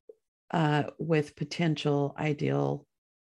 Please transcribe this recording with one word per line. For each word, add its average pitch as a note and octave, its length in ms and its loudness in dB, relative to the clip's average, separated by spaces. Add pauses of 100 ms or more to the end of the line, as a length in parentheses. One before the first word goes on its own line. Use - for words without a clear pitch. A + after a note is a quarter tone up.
(520)
uh, D3+ 320 4 (140)
with D#3 380 0
potential D3 840 0
ideal C#3+ 680 -2 (460)